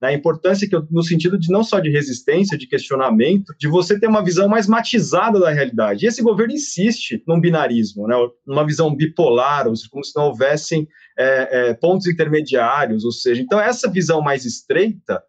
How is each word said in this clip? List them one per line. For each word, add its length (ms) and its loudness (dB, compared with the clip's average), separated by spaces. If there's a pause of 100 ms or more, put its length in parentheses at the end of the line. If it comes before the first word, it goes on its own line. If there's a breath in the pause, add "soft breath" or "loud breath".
né? 80 -2
A 40 0
importância 540 0
que 80 -2
eu, 140 -2
no 140 0
sentido 340 0
de 140 0
não 120 4
só 160 0
de 100 0
resistência, 680 0
de 100 -12
questionamento, 920 0
de 80 -2
você 320 2
ter 80 2
uma 160 2
visão 240 2
mais 200 2
matizada 720 2
da 100 4
realidade. 560 0
E 20 4
esse 140 -2
governo 320 2
insiste 720 -4
num 120 2
binarismo, 680 0
né? 80 0 (300)
Numa 200 -2
visão 300 0
bipolar, 720 0
ou 80 -2
seja, 160 -12
como 140 -10
se 100 -12
não 120 0
houvessem, 600 -2 (320 soft breath)
é, 500 0
é, 40 -2
pontos 340 0
intermediários, 960 0
ou 80 -2
seja, 300 -2
então 180 0
essa 300 -2
visão 320 0
mais 240 -2
estreita, 840 -2